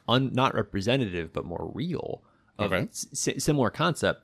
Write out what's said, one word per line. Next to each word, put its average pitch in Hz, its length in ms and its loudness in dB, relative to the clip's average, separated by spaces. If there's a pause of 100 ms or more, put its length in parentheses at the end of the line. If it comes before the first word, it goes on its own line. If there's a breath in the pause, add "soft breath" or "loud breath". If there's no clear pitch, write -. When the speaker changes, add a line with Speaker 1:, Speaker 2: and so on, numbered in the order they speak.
Speaker 1:
un-, 127 260 4
not 127 220 2
representative, 98 800 0
but - 120 -4
more 85 300 -6
real - 480 -6 (340 soft breath)
of 104 160 0
Speaker 2:
Okay. 95 160 2
Speaker 1:
s-, - 160 -10 (220)
s-, 135 160 -2
similar 139 260 4
concept 151 540 0